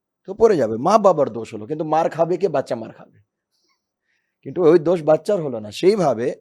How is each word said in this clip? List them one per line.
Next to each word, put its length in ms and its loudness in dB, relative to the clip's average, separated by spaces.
তো 60 -10
পড়ে 220 4
যাবে, 200 0
মা 220 2
বাবার 320 4
দোষ 240 -10
হলো, 120 -12
কিন্তু 180 -8
মার 260 0
খাবে 260 -2
কে? 120 -2
বাচ্চা 280 -4
মার 160 -14
খাবে, 260 -20
কিন্তু 200 -8
ওই 160 6
দোষ 240 0
বাচ্চার 400 2
হলো 180 -8
না। 100 -14
সেইভাবে 580 0